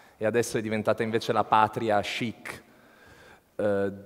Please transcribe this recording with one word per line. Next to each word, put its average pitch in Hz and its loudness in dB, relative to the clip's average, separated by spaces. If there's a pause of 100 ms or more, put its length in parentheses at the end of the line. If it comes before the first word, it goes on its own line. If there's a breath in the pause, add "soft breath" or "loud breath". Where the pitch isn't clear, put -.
(180 loud breath)
e 110 -2
adesso 117 0
è - -4
diventata 107 0
invece 113 -2
la 107 2
patria 107 4
chic, - -8 (920 loud breath)
eh, 101 -2 (140)